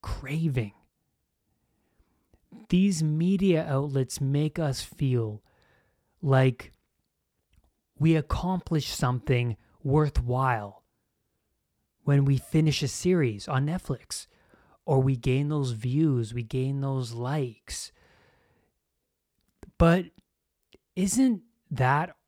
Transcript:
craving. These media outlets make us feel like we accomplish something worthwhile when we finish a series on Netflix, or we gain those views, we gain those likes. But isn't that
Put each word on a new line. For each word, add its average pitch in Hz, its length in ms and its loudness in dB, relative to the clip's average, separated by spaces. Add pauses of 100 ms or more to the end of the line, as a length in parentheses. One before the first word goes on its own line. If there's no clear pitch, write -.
craving. 135 720 -4 (1900)
These 180 340 2
media 170 640 0
outlets 139 540 -2
make 143 400 -2
us 143 220 -2
feel 117 600 -4 (800)
like 131 520 2 (1300)
we 160 160 4
accomplish 170 720 -2
something 123 680 0 (280)
worthwhile 127 1000 0 (1200)
when 143 220 4
we 139 120 2
finish 156 440 0
a 147 60 -2
series 139 600 0
on 135 200 0
Netflix, - 600 -8 (580)
or 139 140 2
we 135 160 2
gain 135 340 0
those 143 220 -2
views, 123 640 0
we 120 100 -6
gain 131 380 -4
those 131 320 -4
likes. 123 760 -8 (1900)
But 170 280 4 (880)
isn't 208 480 2 (260)
that 143 460 0 (120)